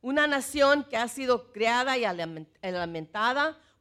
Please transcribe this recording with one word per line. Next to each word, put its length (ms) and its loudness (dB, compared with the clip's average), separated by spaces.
Una 260 2
nación 580 2
que 100 -8
ha 140 -2
sido 420 -2
creada 460 0
y 80 0
aliment-, 420 -4
alimentada 960 -2